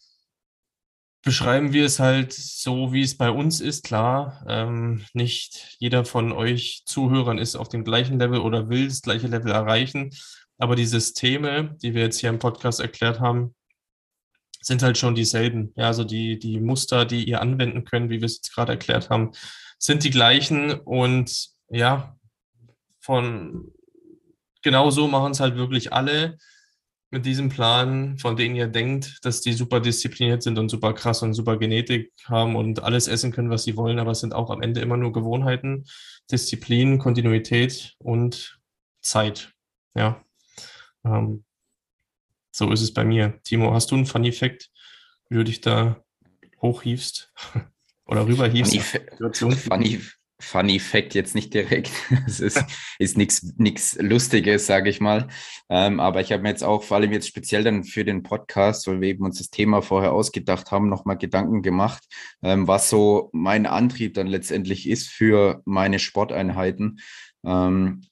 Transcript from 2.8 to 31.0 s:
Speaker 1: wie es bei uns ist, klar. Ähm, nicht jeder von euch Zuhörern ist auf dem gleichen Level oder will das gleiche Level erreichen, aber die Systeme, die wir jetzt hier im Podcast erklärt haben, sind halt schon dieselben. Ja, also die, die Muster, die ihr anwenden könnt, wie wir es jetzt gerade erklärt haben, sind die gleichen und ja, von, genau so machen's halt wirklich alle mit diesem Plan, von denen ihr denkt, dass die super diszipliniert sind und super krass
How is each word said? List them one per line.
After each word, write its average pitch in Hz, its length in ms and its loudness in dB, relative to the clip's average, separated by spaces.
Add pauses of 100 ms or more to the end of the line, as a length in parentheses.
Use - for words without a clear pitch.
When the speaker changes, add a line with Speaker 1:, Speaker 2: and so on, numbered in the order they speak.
Speaker 1:
wie 135 100 2
es 135 140 -2
bei 120 140 2
uns 147 300 0
ist, 147 240 -6
klar. 127 640 -2
Ähm, 117 640 -2
nicht - 680 -6
jeder 120 240 2
von 113 260 -2
euch 117 560 -4
Zuhörern 127 520 2
ist 113 180 -4
auf 120 120 -8
dem 117 140 -6
gleichen 123 360 0
Level 123 200 2
oder 110 300 -2
will 127 180 2
das 131 160 -8
gleiche 113 240 -2
Level 117 240 -2
erreichen, 120 640 0 (460)
aber 123 180 2
die 120 100 2
Systeme, 143 960 0
die 117 120 -4
wir 117 80 0
jetzt 113 180 -2
hier 117 100 0
im 113 80 -2
Podcast 120 400 -2
erklärt 117 400 -2
haben, 120 380 -2 (1040)
sind 127 240 0
halt 120 140 4
schon 120 180 0
dieselben. 113 580 0
Ja, 117 140 0
also 117 160 0
die, 110 340 -4
die 110 220 -6
Muster, 123 440 2
die 117 200 -2
ihr 117 160 -2
anwenden 123 440 -2
könnt, 120 240 -2
wie 113 120 -4
wir 117 60 0
es 113 100 -4
jetzt - 180 -14
gerade 120 180 -2
erklärt 117 380 -2
haben, 113 220 0 (460)
sind 151 260 0
die 147 60 2
gleichen 139 640 4
und 127 760 0 (200)
ja, 123 480 0 (840)
von, 120 720 -4 (920)
genau 139 280 6
so 147 180 4
machen's 139 320 0
halt 123 160 2
wirklich 127 360 -2
alle 151 460 0 (720)
mit 127 140 -6
diesem 131 240 0
Plan, 131 720 0
von 117 180 -2
denen 120 200 0
ihr 120 100 -2
denkt, 123 580 -4
dass 120 160 -2
die 120 120 -2
super 120 280 0
diszipliniert 117 640 -2
sind 113 160 -2
und 110 100 0
super 110 240 0
krass 113 300 -2